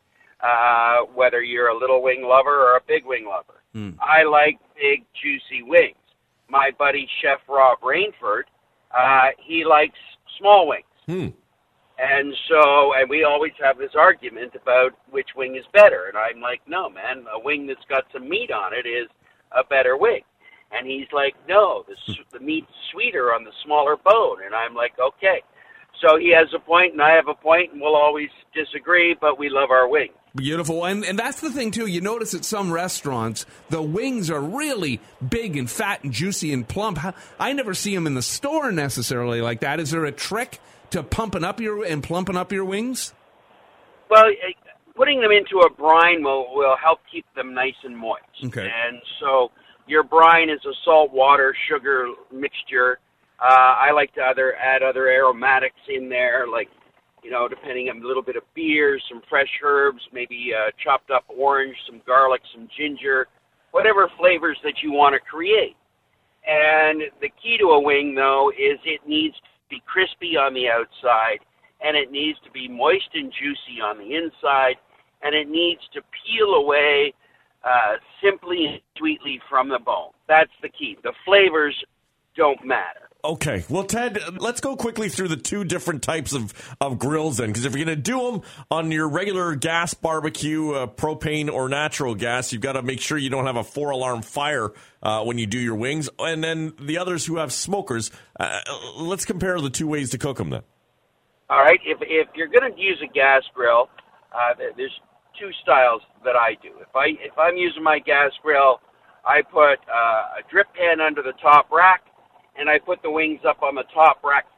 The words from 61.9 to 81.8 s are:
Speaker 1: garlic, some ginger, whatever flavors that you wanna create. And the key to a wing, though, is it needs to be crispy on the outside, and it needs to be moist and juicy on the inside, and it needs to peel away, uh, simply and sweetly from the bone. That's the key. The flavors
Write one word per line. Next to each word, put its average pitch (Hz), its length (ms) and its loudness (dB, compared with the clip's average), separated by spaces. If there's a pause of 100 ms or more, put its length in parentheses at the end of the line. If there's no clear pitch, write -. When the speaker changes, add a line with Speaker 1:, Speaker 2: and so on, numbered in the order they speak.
Speaker 1:
garlic, 131 360 4 (120)
some 117 240 -20
ginger, 135 500 -2 (440)
whatever 196 360 4 (100)
flavors 165 460 2
that 151 200 -6
you 151 100 -4
wanna 143 260 4
create. 180 560 0 (720)
And 156 560 2 (180)
the 143 80 -6 (120)
key 233 180 -2
to 196 120 4
a 147 80 8
wing, 143 360 0
though, 135 360 2
is 139 340 -2
it 156 220 -8
needs 156 280 -4
to - 60 -20 (280)
be 131 160 -18
crispy 175 520 -4
on 135 160 0
the 123 160 -2
outside, 113 720 0 (420)
and 151 160 -2
it 135 140 -4
needs 147 340 -6
to - 60 -20
be 127 160 -14
moist 143 480 0
and 135 160 -8
juicy 135 500 -10
on 107 160 -4
the 107 180 -10
inside, 139 600 0 (480)
and 147 100 -2
it 151 160 -2
needs 170 320 -2 (120)
to 143 80 -12
peel 214 520 -2
away, 143 600 2 (500)
uh, 117 320 2 (280)
simply 180 440 0
and - 140 -10 (160)
sweetly 147 520 -6
from 135 200 0
the 135 100 -4
bone. 104 320 -4 (160)
That's 156 240 4 (100)
the - 80 -10
key. 113 340 -12
The 120 100 -6 (120)
flavors 165 500 4 (600)